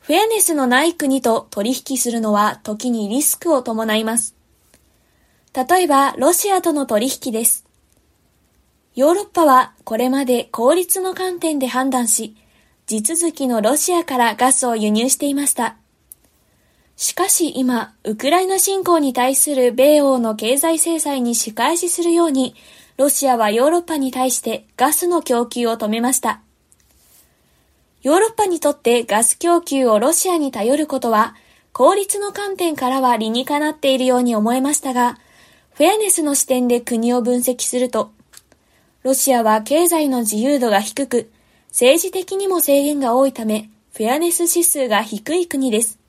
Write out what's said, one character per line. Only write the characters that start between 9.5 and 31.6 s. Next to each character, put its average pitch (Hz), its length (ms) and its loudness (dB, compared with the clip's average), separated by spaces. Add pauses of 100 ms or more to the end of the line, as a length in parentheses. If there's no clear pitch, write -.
こ 226 140 -6
れ 247 120 0
ま 269 160 -2
で 240 200 0
効 247 280 2
率 359 280 -2
の 370 120 -4
観 370 260 -6
点 320 200 -2
で 262 80 -2
判 254 220 -2
断 247 180 0
し、 214 280 -4 (520)
地 220 140 -4
続 320 300 -2
き 277 160 -6
の 233 140 -2
ロ 233 160 0
シ 359 180 -2
ア 339 80 0
か 277 140 -4
ら 233 180 2
ガ 247 160 2
ス 269 140 0
を 233 100 0
輸 214 140 0
入 226 200 0
し - 80 0
て 294 100 -4
い 285 60 -2
ま 285 120 -2
し - 80 -2
た。 - 240 -4 (1200)
し - 160 -6
か 381 160 0
し - 260 0
今、 247 380 -2 (100)
ウ 214 120 -4
ク 254 160 0
ラ 349 100 4
イ 381 60 -2
ナ 381 120 0
侵 392 240 -2
攻 349 140 4
に 285 160 0
対 262 220 0
す 294 200 0
る 247 160 2
米 285 300 6
欧 269 180 2
の 220 160 -2
経 226 220 -2
済 330 220 0
制 330 200 -2
裁 285 220 -4
に 240 140 -2
仕 220 180 -6
返 269 240 0
し 349 120 -4
す 339 140 -4
る 339 100 2
よ 339 120 4
う 320 60 -2
に、 262 240 -2 (420)
ロ 269 100 2
シ 277 220 0
ア 247 80 2
は 214 140 2
ヨ 240 160 2
ー - 20 4
ロ 349 100 2
ッ - 40 -2
パ 330 140 -6
に 269 140 -2
対 254 200 -2
し - 100 -4
て - 240 -8 (120)
ガ 269 140 2
ス 349 160 -2
の 349 140 2
供 240 240 0
給 233 220 -4
を 226 100 -2
止 220 100 -4
め 220 140 -2
ま 247 100 0
し - 80 -2
た。 - 220 -4 (1600)
ヨ 285 120 2
ー 370 40 4
ロ 440 100 4
ッ - 20 -6
パ 440 140 0
に 349 140 -2
と - 120 0
っ 285 80 -4
て 240 240 0
ガ 220 200 0
ス - 140 0
供 339 240 2
給 269 260 0
を 214 120 4
ロ 254 120 2
シ 349 200 0
ア 349 60 0
に 285 140 -2
頼 240 240 0
る 302 120 -2
こ 269 120 -4
と 247 120 -2
は、 220 240 0 (360)